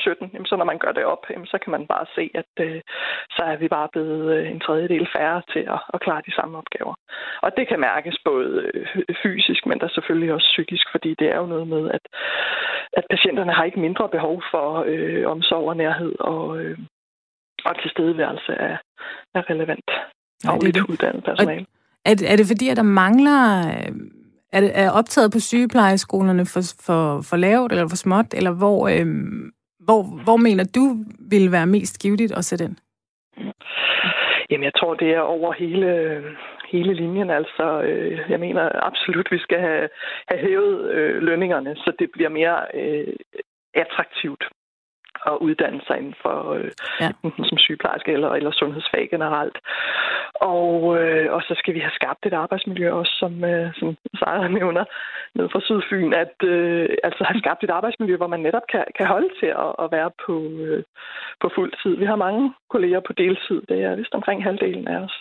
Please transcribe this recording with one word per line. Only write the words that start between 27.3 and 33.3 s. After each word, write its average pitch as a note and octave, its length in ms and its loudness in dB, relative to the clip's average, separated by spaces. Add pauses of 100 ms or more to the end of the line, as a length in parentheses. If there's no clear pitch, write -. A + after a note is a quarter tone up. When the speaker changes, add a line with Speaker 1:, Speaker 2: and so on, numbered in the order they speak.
Speaker 2:
for F3 60 0
lavt G#3+ 360 4
eller F3 160 2
for F3 80 -4
småt, G3 380 2
eller F#3 180 2
hvor, G3 360 4
øh, E3 180 2 (800)
hvor, A3 160 4 (220)
hvor A3+ 120 6
mener A3 280 6 (100)
du B3+ 220 4 (340)
ville F#3+ 220 6
være E3+ 140 4
mest F#3 360 2
givtigt G3+ 300 2
at F3 120 -4
sætte F3 200 -2
ind? E3+ 120 -6 (1700)